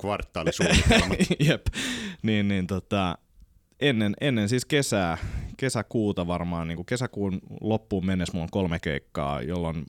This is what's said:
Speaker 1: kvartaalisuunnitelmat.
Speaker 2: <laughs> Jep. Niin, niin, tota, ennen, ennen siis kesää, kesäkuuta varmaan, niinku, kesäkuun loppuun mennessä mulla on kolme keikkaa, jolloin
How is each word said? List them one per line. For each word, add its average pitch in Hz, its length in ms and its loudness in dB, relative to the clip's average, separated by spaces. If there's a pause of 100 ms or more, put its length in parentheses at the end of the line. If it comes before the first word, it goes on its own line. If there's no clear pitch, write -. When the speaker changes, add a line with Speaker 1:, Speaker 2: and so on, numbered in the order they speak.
Speaker 1:
kvartaalisuunnitelmat. 90 1160 2 (160)
Speaker 2:
<laughs> 147 140 4
Jep. 151 180 2 (580)
Niin, 107 240 2
niin, 95 200 0
tota, 92 500 0 (600)
ennen, 110 420 2
ennen 117 280 2
siis 123 160 0
kesää, 101 520 2 (400)
kesäkuuta 107 680 -2
varmaan, 85 400 -2
niinku, 82 160 -6
kesäkuun 101 560 -2 (220)
loppuun 107 440 -2
mennessä 92 280 0
mulla 85 100 -2
on 82 80 -6
kolme 87 280 0
keikkaa, 71 640 -4
jolloin 82 480 -4